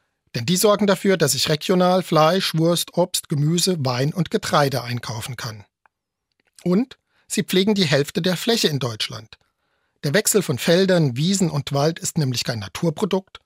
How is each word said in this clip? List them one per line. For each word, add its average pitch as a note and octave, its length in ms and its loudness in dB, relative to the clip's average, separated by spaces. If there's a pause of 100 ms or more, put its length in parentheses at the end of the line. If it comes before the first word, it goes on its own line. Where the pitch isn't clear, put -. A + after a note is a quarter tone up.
(360)
Denn A#2 100 -4
die F3+ 120 0
sorgen G#3 300 2
dafür, F#3+ 280 2
dass D3+ 180 2
ich C3 140 -2
regional F3+ 560 2
Fleisch, E3 520 2
Wurst, E3 420 0
Obst, - 320 -2
Gemüse, E3 500 0
Wein C3 340 -2
und E3+ 180 -2
Getreide C#3 520 0
einkaufen A#2+ 540 -10
kann. A2 280 -14 (960)
Und F#3 340 0 (300)
sie - 160 -2
pflegen F#3+ 320 2
die F#3+ 100 2
Hälfte C#3+ 360 0
der F3+ 140 0
Fläche A3+ 320 0
in C#3+ 120 0
Deutschland. A2+ 580 -8 (680)
Der C#3+ 100 -2
Wechsel G3+ 280 2
von C3 160 -4
Feldern, F3 580 2
Wiesen E3+ 360 0
und C#3+ 220 -4
Wald D3+ 260 0
ist - 180 -6
nämlich B2+ 260 0
kein A#2 160 -4
Naturprodukt, E3+ 880 -4